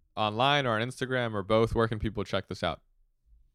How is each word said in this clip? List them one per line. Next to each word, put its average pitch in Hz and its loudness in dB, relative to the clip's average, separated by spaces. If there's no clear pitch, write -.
online 127 2
or 113 0
on 120 -2
Instagram 127 -4
or 101 -2
both? 110 4
Where 113 4
can 110 -4
people 101 -4
check - -4
this - -8
out? 80 -4